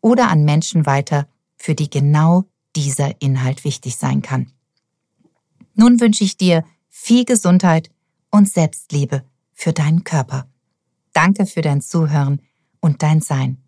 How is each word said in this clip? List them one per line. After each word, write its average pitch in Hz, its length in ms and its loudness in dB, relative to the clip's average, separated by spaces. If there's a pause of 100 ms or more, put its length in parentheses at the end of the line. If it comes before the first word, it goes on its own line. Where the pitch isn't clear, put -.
oder 233 280 2
an 156 140 2
Menschen 151 420 0
weiter, 143 420 -2 (280)
für - 200 -6
die 147 140 -6
genau 151 560 2 (300)
dieser 143 460 -4
Inhalt 131 420 -4
wichtig 131 320 -8
sein 139 260 -4
kann. 131 300 -6 (1200)
Nun 233 260 6
wünsche 220 220 2
ich 185 120 -2
dir 170 300 0 (240)
viel 240 340 0
Gesundheit 180 680 2 (420)
und 202 180 4
Selbstliebe 147 760 -4 (300)
für - 180 -6
deinen 160 320 0
Körper. 135 440 -6 (680)
Danke 185 320 2
für 170 160 -8
dein 143 200 0
Zuhören 143 600 -2 (400)
und 156 220 0
dein 156 180 2
Sein. 131 460 -6